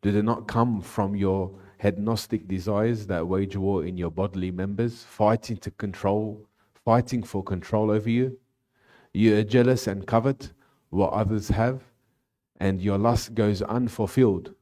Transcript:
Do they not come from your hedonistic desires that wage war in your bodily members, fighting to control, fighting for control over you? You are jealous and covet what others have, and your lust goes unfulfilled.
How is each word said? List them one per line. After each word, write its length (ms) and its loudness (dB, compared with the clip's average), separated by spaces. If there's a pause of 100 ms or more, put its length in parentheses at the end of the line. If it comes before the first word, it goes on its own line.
Do 100 0
they 120 2
not 260 -2
come 320 2
from 340 -4
your 400 -2 (240)
hedonistic 680 -2
desires 600 -2
that 200 -2
wage 260 -2
war 300 -2
in 140 -8
your 120 -4
bodily 400 -4
members, 540 -6
fighting 540 0
to 140 -10
control, 760 -4 (240)
fighting 500 2
for 220 -6
control 460 0
over 180 0
you? 300 0 (760)
You 240 6
are 80 4
jealous 420 4
and 200 -6
covet 480 0 (340)
what 240 0
others 360 -2
have, 340 0 (760)
and 220 0
your 160 0
lust 380 2
goes 260 2
unfulfilled. 1000 0